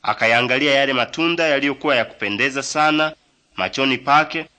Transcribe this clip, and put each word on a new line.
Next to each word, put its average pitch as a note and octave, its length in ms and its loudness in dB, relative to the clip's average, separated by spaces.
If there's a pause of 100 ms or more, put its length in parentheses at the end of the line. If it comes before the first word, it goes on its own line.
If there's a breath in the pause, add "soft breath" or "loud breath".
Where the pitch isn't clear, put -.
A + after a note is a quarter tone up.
akayaangalia B2 720 2
yale C#3 180 2
matunda D#3+ 560 -2
yaliyokuwa C#3+ 480 0
ya A2+ 80 0
kupendeza B2 580 -4
sana D3+ 500 0 (440)
machoni B2+ 420 -2
pake D3+ 480 0 (120)